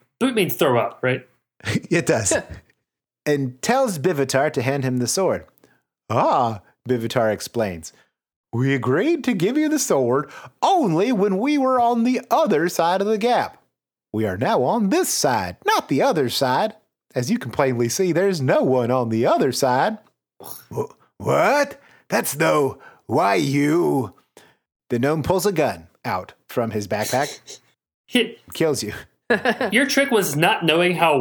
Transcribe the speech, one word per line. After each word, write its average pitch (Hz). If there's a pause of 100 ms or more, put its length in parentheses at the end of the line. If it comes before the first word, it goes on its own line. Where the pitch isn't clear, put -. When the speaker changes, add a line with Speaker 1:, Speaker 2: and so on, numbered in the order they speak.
(200)
Speaker 1:
boot 247
means 175
throw 131
up, 101
right? 127 (380)
Speaker 2:
<laughs> -
It 165
does. 113
Speaker 1:
<laughs> - (880)
Speaker 2:
And 139
tells 240
Bivitar 139
to 127
hand 135
him 127
the 123
sword. 107 (600)
"Ah," 120 (280)
Bivitar 117
explains. 98 (600)
"We 131
agreed 175
to 247
give 196
you 302
the 294
sword 139 (320)
only 240
when 196
we 285
were 262
on 233
the 254 (100)
other 180
side 175
of 202
the 220
gap. 202 (520)
We 110
are 92
now 165
on 190
this 339
side, 104
not 415
the 139
other 160
side. 139 (400)
As 123
you 220
can -
plainly 123
see, 180
there's 180
no 156
one 127
on 127
the 113
other 220
side." 139 (720)
"Wh-, - (260)
what? 202 (280)
That's 208
no, 151 (280)
why 170
you?" 143 (760)
The 120
gnome 143
pulls 180
a 208
gun 110 (160)
out 92 (140)
from 113
his 104
backpack. 107 (220)
Speaker 1:
<laughs> -
Hit. - (140)
Speaker 2:
Kills 156
you. 104 (360)
Speaker 3:
<laughs> 226
Speaker 1:
Your 254
trick 269
was 165
not 180
knowing 175
how 160